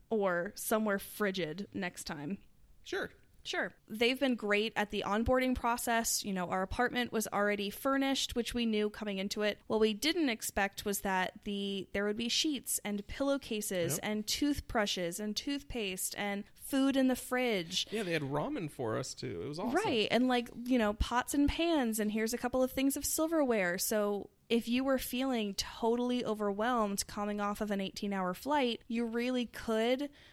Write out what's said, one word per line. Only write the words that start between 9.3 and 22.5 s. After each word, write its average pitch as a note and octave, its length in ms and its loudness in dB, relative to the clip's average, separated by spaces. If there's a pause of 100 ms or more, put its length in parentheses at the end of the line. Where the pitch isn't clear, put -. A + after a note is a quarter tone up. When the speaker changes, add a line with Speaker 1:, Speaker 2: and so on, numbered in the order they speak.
Speaker 1:
it. G#3 240 0
What A3 140 2
we A3 120 6
didn't D4 380 2
expect - 560 -2
was G3+ 140 0
that F#3+ 320 0 (120)
the, G3 480 -4
there G3+ 140 0
would G#3 100 0
be A#3 140 -2
sheets - 560 0
and G#3 200 -4
pillowcases G#3+ 880 -2
Speaker 2:
Yep. - 80 -4
Speaker 1:
and G#3+ 240 -2
toothbrushes G#3 960 0
and G#3+ 160 -4
toothpaste A#3+ 800 -4
and G3+ 280 -4 (100)
food C4+ 420 2
in C4 120 6
the B3+ 80 4
fridge. G#3 720 0
Speaker 2:
Yeah, A3 120 -4
they F3 100 -2
had D#3 100 0
ramen D3+ 480 -2
for A2+ 260 -2
us, B2+ 160 -4
too. G#2 320 -6
It B2 40 -4
was D3+ 100 -6
awesome. A#3+ 160 -2
Speaker 1:
Right. D#4+ 360 2
And, B3 160 4
like, B3 220 0 (160)
you B3 140 4
know, G#3 160 2
pots - 400 -2
and C#4+ 120 6
pans, C#4 540 2
and G#3+ 100 0
here's A3 220 0
a A#3 60 -4
couple B3+ 240 0